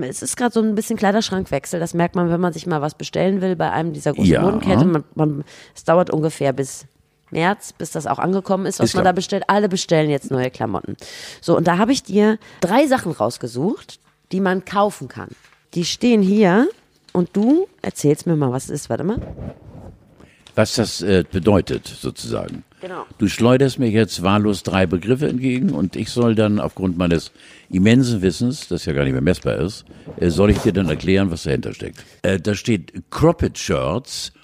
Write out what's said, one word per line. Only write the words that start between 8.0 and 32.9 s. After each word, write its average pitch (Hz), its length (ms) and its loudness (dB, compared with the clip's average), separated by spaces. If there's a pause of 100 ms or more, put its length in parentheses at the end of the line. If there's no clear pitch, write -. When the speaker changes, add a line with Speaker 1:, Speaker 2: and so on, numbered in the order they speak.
Speaker 1:
auch - 120 -2
angekommen 190 460 -2
ist, - 140 -6
was - 120 2
Speaker 2:
Ist - 40 -6
Speaker 1:
man 185 80 2
Speaker 2:
klar. 185 80 4
Speaker 1:
da 180 60 -2
bestellt. 190 300 -4
Alle 208 200 2
bestellen 165 420 2
jetzt 143 220 -2
neue 127 180 -2
Klamotten. 110 460 -6 (460)
So, 175 160 2
und 165 100 2
da 175 100 2
habe 220 140 2
ich 269 100 0
dir 208 380 2 (220)
drei 233 260 4
Sachen 247 240 0
rausgesucht, 127 880 -4 (320)
die 185 80 -2
man 185 240 0
kaufen 202 460 -2
kann. - 180 -14 (460)
Die 175 100 -2
stehen 226 380 2
hier 208 480 4 (420)
und 180 220 -2
du 277 340 2 (140)
erzählst - 460 0
mir 165 100 2
mal, 135 160 0
was 131 160 -6
es - 0 -
ist. - 200 -8
Warte 123 140 -4
mal. 202 140 -2 (1400)
Speaker 2:
Was 110 200 0
das, 104 280 -2
äh, 92 280 4
bedeutet, 87 540 2
sozusagen. - 760 -10 (180)
Speaker 1:
Genau. 180 240 -12 (140)
Speaker 2:
Du 104 80 2
schleuderst 127 500 2
mir 123 120 0
jetzt 104 340 0
wahllos 101 400 2
drei 95 240 2
Begriffe 98 400 0
entgegen 127 440 0
und - 240 -2
ich - 140 -6
soll 120 240 2
dann 104 260 2
aufgrund 90 380 -4
meines 85 340 0 (380)
immensen 113 540 4
Wissens, 120 440 -2
das 87 180 -6
ja 82 80 -2
gar 69 100 2
nicht 67 100 2
mehr 65 80 0
messbar 67 360 0
ist, 87 280 -4 (340)
äh, 90 100 2
soll 92 200 4
ich 98 100 4
dir 107 140 2
dann 90 160 0
erklären, 95 400 0
was 82 140 -8
dahinter 64 300 -4
steckt. - 300 -14 (200)
Äh, 92 160 2
da 104 160 -2
steht 101 560 -4